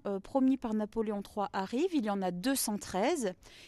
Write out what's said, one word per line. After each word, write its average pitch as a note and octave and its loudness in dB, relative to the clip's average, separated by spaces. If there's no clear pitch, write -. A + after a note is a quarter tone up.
euh, G3 -2
promis C4 2
par A3+ -4
Napoléon G#3+ -2
trois - -4
arrivent, A#3+ 0
il C4 2
y A3 0
en G3+ 0
a F3+ 0
deux F#3+ 0
cent G#3 0
treize. A3 0